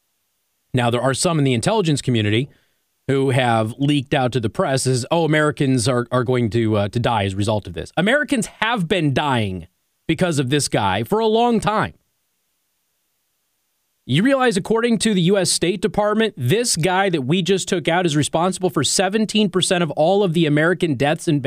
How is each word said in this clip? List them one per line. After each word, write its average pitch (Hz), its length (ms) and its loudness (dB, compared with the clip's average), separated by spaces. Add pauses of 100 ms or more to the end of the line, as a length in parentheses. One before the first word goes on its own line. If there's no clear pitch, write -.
(720)
Now, 120 180 0
there 120 100 0
are 131 140 0
some 165 260 0
in 139 40 2
the 131 100 2
intelligence 160 480 0
community 113 480 0 (580)
who 135 220 0
have 117 480 0
leaked 143 360 -2
out 127 180 0
to 131 80 -2
the 107 100 -4
press 139 360 -2
as, 127 240 -2
"Oh, 165 140 0
Americans 147 640 0
are, 123 240 0
are 127 100 2
going 120 280 0
to, 110 260 0
uh, 101 140 0
to 120 100 -4
die 113 240 0
as 98 80 -2
a 95 40 -8
result 104 300 -2
of 90 60 -14
this." 80 240 -10
Americans 233 500 0 (140)
have 214 260 -2
been 156 260 0
dying 117 540 -2 (400)
because 165 320 -2
of 127 120 -2
this 143 180 0
guy 104 340 0
for 185 160 -2
a 226 80 0
long 226 320 2
time. 180 360 -2 (2000)
You 143 160 0
realize, 254 360 2
according 226 400 0
to 220 160 0
the 185 80 2
U 196 160 4
S 180 120 0
State 185 300 -2
Department, 214 560 0
this 185 400 0
guy 185 320 2
that 165 140 -2
we 160 180 0
just 185 280 0
took 170 200 -2
out 175 160 2
is 147 100 0
responsible 180 540 0
for 151 160 0
seventeen 208 640 0
percent 175 340 0
of 156 100 -2
all 190 300 2
of 175 120 0
the 170 100 2
American 156 500 2
deaths 143 320 -2
in, 143 200 0